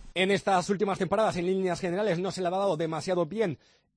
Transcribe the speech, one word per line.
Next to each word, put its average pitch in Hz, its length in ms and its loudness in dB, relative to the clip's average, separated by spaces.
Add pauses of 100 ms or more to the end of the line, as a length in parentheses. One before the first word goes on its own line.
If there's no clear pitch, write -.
(140)
En 185 160 2
estas 190 400 2
últimas 196 300 0
temporadas, 190 380 2
en 175 100 -2
líneas 185 320 0
generales, 185 400 0
no 185 120 -2
se 185 100 -8
le 175 80 0
ha - 20 0
dado 190 260 0
demasiado 165 480 0
bien 185 320 -2 (400)